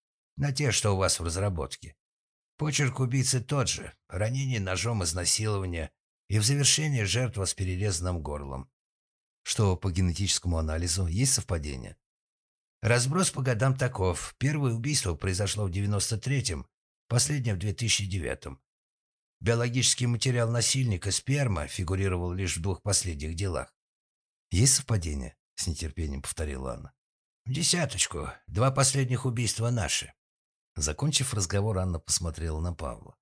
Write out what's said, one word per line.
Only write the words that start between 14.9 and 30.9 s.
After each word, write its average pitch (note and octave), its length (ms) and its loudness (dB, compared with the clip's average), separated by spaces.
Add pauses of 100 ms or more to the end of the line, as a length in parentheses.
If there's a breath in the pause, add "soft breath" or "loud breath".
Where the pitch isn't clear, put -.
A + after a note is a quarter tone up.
произошло G2 500 0
в F#2 60 -2
девяносто G2+ 480 0
третьем, A#2+ 480 -2 (400)
последнее A#2+ 480 2
в - 20 -2
две G2 160 -2
тысячи G2+ 320 0
девятом. C#2+ 560 -4 (800)
Биологический A#2 640 2
материал A#2+ 440 2
насильника, A#2 600 0
сперма, A2 560 0
фигурировал F2+ 640 0
лишь F#2 240 -2
в E2+ 40 -6
двух F#2+ 220 -2
последних E2 520 -2
делах". D#2+ 380 -4 (800)
"Есть G#2 240 6
совпадение?" — D#2+ 600 -2 (200)
с - 100 -6
нетерпением D2+ 560 -4
повторила C2 520 -6
Анна. C2+ 200 -14 (520)
"Десяточку. B2+ 840 -2 (160)
Два A2+ 240 2
последних C3 560 2
убийства A#2 460 0
наши". G#2+ 420 -2 (600)
Закончив C3 580 0